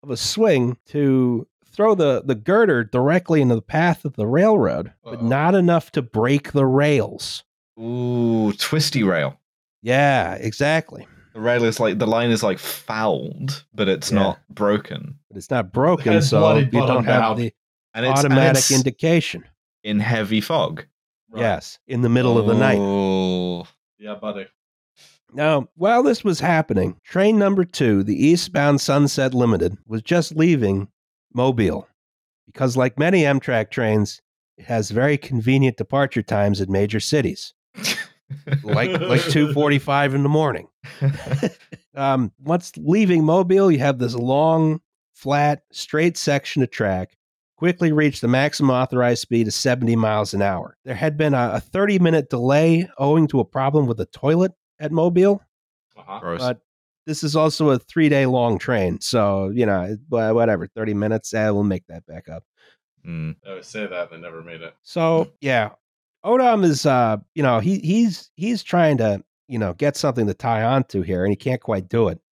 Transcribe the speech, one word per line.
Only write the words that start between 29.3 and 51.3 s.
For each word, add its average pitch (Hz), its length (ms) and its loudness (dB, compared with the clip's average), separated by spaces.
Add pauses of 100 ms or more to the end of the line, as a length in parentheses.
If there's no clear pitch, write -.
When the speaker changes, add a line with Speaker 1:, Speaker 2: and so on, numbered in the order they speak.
Speaker 1:
Limited, 101 420 2 (100)
was 110 140 -6
just 170 340 -2
leaving 120 540 2 (460)
Mobile. 123 520 0 (600)
Because 131 320 -4
like 127 200 0
many 170 260 2
Amtrak 131 460 0
trains, 107 520 0 (340)
it 98 80 -20
has 110 260 -4
very 135 280 0
convenient 127 580 0
departure 135 460 -2
times 101 400 0
in 95 100 -4
major 104 280 0
cities. - 520 -4 (220)
Speaker 3:
<laughs> - 100 -18 (800)
Speaker 1:
Like, 110 380 -2
like 127 220 0
two 147 320 0
forty-five 143 600 0
in 139 80 0
the 139 60 0
morning. 147 400 -2 (320)
<laughs> 139 80 0 (840)
Um, 135 360 0 (100)
once 165 360 -4
leaving 175 480 2
Mobile, 185 480 4
you 147 80 2
have 139 180 0
this 120 160 -4
long, 156 640 0 (340)
flat, 143 480 -2 (100)
straight 165 440 -2
section 139 460 -2
of 123 80 -2
track. 92 460 -4 (400)
Quickly 175 340 0
reach 151 300 0
the 123 80 -2
maximum 135 420 2
authorized 123 500 0
speed 117 280 -2
of 101 60 -8
seventy 123 420 0
miles 107 360 0
an 101 100 -4
hour. 95 420 -4
There 131 100 -8
had 151 220 -4
been 151 180 0